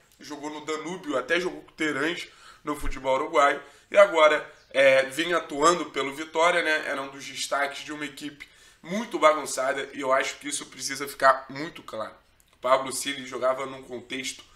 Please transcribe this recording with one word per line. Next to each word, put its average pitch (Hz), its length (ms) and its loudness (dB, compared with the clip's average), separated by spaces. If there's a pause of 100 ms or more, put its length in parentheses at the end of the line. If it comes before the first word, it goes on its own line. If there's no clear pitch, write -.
(220)
jogou 147 280 -12
no 151 160 -12
Danúbio, 151 520 -4
até 170 240 0
jogou 156 200 -6
com - 80 -20
o - 40 -20
Terãs 156 560 -2 (340)
no 147 140 -6
futebol 135 380 -2
uruguaio. 147 460 2 (300)
E - 60 0
agora, 156 520 6 (200)
é, 135 340 6
vem 165 300 -2
atuando 156 540 2
pelo 139 280 -4
Vitória, 165 480 2
né? 156 240 0
Era 139 140 -4
um 139 80 -10
dos 139 160 -16
destaques 139 580 -4
de 151 80 -12
uma 151 140 -8
equipe 143 420 -14 (340)
muito 185 380 -6
bagunçada 139 760 2
e 135 60 -12
eu 135 140 0
acho 143 240 0
que 139 100 -14
isso 143 200 -8
precisa 135 420 -10
ficar 135 400 4
muito 147 340 -12
claro. 107 320 -10 (380)
O - 60 -20
Pablo 131 340 2
Siles 135 340 -6
jogava 131 380 -2
num 131 180 -12
contexto 127 600 -10 (100)